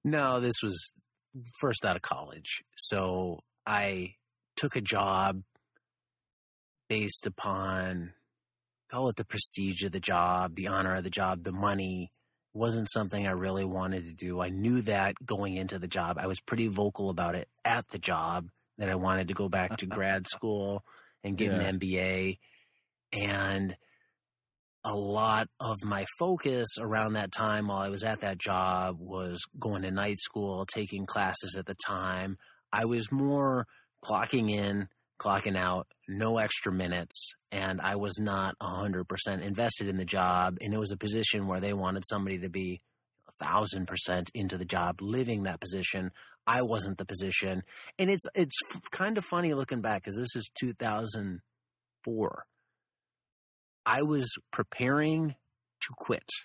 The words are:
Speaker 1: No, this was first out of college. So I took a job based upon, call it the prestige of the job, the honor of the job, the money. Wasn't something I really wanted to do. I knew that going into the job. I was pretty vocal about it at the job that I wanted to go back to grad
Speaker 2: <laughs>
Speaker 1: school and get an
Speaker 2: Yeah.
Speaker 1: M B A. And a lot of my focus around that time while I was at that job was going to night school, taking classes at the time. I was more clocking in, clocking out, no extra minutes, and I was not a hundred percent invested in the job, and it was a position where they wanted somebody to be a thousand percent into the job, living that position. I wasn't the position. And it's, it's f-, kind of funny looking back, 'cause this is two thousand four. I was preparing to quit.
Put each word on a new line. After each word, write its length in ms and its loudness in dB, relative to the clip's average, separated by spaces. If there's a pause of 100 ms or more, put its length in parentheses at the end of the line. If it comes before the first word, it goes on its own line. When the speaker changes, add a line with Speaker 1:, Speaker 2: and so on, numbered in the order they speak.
Speaker 1:
No, 340 4
this 240 6
was 300 0 (680)
first 240 2
out 120 2
of 60 -4
college. 600 -6 (140)
So 640 0 (260)
I 480 0 (400)
took 220 -2
a 60 0
job 600 2 (1500)
based 360 2
upon, 880 -2 (760)
call 180 0
it 80 0
the 80 -4
prestige 580 0
of 100 -2
the 60 -4
job, 580 2
the 100 -4
honor 280 2
of 100 -2
the 60 -4
job, 320 0
the 80 -4
money. 600 -2 (420)
Wasn't 400 0
something 340 0
I 40 2
really 340 0
wanted 400 -2
to 80 -12
do. 300 -4
I 80 -2
knew 320 2
that 320 2 (100)
going 320 -2
into 220 -2
the 100 -6
job. 300 0
I 80 -2
was 140 0
pretty 280 0
vocal 400 0
about 260 0
it 140 -4 (160)
at 240 2
the 100 -8
job 500 0 (280)
that 140 0
I 60 2
wanted 320 2
to 60 -2
go 140 0
back 300 0
to 80 -4
grad 400 0
Speaker 2:
<laughs> 40 0
Speaker 1:
school 540 -2 (400)
and 140 -2
get 120 2
an 120 2
Speaker 2:
Yeah. 60 2
Speaker 1:
M 100 0
B 200 0
A. 400 0 (760)
And 600 0 (1120)
a 80 -2
lot 540 4 (140)
of 240 0
my 200 0 (140)
focus 480 2 (140)
around 320 2
that 180 0
time 380 0
while 100 0
I 100 0
was 140 -4
at 200 -2
that 140 -2
job 640 0
was 420 -6 (160)
going 260 -2
to 100 -2
night 260 0
school, 480 0
taking 400 -4
classes 500 0
at 100 -6
the 100 -6 (100)
time. 500 -2 (360)
I 140 2
was 260 0
more 560 2 (360)
clocking 460 2
in, 380 0 (340)
clocking 340 2
out, 320 0 (200)
no 300 2
extra 340 0
minutes, 640 0 (160)
and 300 -2
I 160 0
was 220 -2
not 420 0
a 60 -4
hundred 420 -2
percent 340 -2
invested 460 0
in 80 -2
the 80 -2
job, 560 2
and 140 -2
it 40 0
was 120 0
a 60 -4
position 500 0
where 140 0
they 140 -2
wanted 340 -2
somebody 320 0
to 80 -4
be 340 -4 (460)
a 160 -10
thousand 420 2
percent 480 0
into 240 -2
the 60 -4
job, 360 0
living 440 0
that 160 -4
position. 500 -4 (360)
I 160 4
wasn't 360 -2
the 60 -6
position. 580 -2 (360)
And 120 4
it's, 140 4 (100)
it's 220 4 (180)
f-, 160 -10
kind 260 0
of 80 0
funny 300 2
looking 260 -2
back, 240 0
'cause 120 -6
this 180 -2
is 240 -4
two 140 0
thousand 720 -4 (600)
four. 420 -2 (1400)
I 160 4
was 300 2 (200)
preparing 800 2 (520)
to 140 -6
quit. 320 -2 (160)